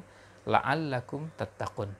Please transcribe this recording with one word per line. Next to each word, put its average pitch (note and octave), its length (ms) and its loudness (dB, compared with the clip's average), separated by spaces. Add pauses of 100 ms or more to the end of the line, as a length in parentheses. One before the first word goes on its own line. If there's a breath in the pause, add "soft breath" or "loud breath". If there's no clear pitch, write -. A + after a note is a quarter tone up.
(460 loud breath)
la'allakum C#3 880 2
tattaqun." G#2+ 640 -4